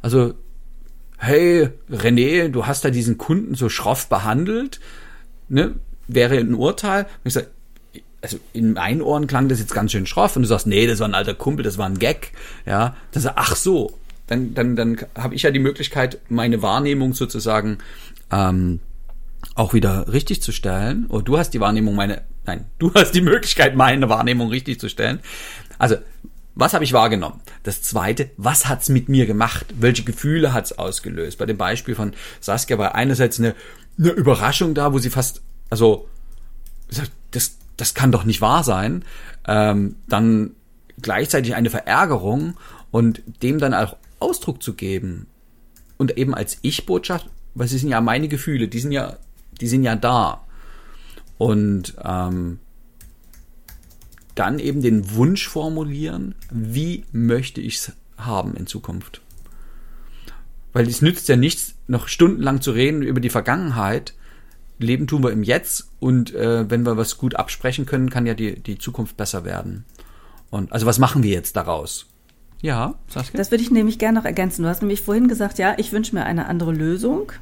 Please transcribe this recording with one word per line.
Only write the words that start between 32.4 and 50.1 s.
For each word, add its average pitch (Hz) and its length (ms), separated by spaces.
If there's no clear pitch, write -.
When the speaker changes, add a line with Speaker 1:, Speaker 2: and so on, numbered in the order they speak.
Speaker 1:
Saskia 113 360
war 101 180
einerseits 123 440
eine, 117 160
eine 170 120
Überraschung 147 640
da, 147 180
wo 135 60
sie 123 120
fast, 127 300
also, 110 360
das, - 260
das - 160
kann 131 180
doch 110 120
nicht 110 180
wahr 123 220
sein. 113 380
Ähm, 104 480
dann 107 420
gleichzeitig 120 540
eine 117 160
Verärgerung 135 840
und 117 320
dem 135 160
dann 139 160
auch 101 220
Ausdruck - 420
zu 104 120
geben. 95 520
Und 131 220
eben 135 160
als - 280
Ich-Botschaft, 180 680
weil 123 140
sie 131 100
sind 139 100
ja 117 140
meine 127 260
Gefühle, 139 400
die 113 100
sind 143 140
ja, 135 240
die 120 100
sind 131 160
ja 113 120
da. 117 460